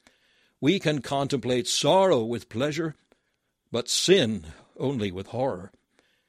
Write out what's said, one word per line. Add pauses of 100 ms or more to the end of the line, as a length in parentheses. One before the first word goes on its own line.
(600)
We
can
contemplate
sorrow
with
pleasure, (720)
but
sin (300)
only
with
horror. (560)